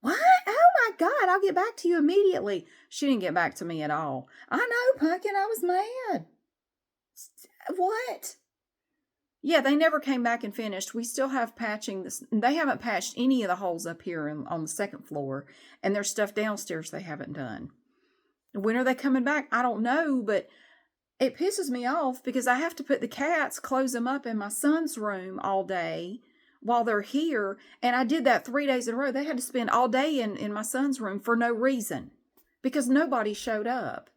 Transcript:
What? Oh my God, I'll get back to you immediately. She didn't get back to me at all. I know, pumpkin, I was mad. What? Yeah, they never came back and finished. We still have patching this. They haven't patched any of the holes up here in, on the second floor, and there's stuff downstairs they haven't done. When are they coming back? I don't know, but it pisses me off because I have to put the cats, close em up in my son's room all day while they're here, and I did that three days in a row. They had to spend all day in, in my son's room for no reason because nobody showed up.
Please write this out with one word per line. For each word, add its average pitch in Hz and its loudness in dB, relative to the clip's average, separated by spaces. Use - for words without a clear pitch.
What? 294 0
Oh 508 6
my 427 0
God, 415 4
I'll 381 4
get 392 2
back 403 0
to - -2
you 339 4
immediately. 311 4
She - -4
didn't 254 2
get 175 -2
back 170 2
to - -10
me 165 -4
at 147 -2
all. 147 -4
I - -2
know, 480 2
pumpkin, 370 0
I 392 2
was 427 -4
mad. 392 -2
What? 427 -2
Yeah, 302 4
they 269 4
never 311 4
came 269 0
back 233 0
and 208 -6
finished. 202 -6
We 233 -4
still 262 -2
have 254 -2
patching 214 -6
this. - -10
They 233 4
haven't 302 0
patched 202 -4
any 254 4
of 202 -2
the 180 2
holes 175 -4
up 165 -8
here 160 -4
in, 151 -6
on 165 -4
the 156 -6
second - -8
floor, 139 -6
and 196 0
there's 202 -4
stuff 208 -2
downstairs 202 -4
they - -10
haven't 147 -10
done. 131 -10
When 208 0
are 247 0
they 262 2
coming 262 2
back? 285 -2
I 233 0
don't 233 0
know, 269 2
but 202 -2
it 262 0
pisses 370 -2
me 247 -4
off 262 -2
because 247 -2
I 247 4
have 330 -2
to 285 -10
put 285 0
the - -4
cats, 294 -2
close 262 -2
em 233 -2
up 277 -4
in 226 -4
my 208 -4
son's 294 0
room 190 -6
all 196 0
day 175 -6
while 240 2
they're 220 2
here, 220 -2
and 247 2
I 254 2
did 254 0
that 240 4
three 277 -2
days 254 0
in 226 -2
a - -2
row. 269 -2
They 269 -2
had 294 -4
to 247 -4
spend 240 -2
all 247 4
day 269 2
in, 214 -4
in 208 -6
my 208 -6
son's 262 -2
room 202 -4
for 233 2
no 233 2
reason 233 0
because 262 0
nobody 254 2
showed 214 -4
up. 233 -4